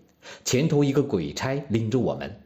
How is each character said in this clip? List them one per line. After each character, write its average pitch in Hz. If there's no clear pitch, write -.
前 139
头 147
一 143
个 139
鬼 85
差 131
领 113
着 127
我 80
们。 69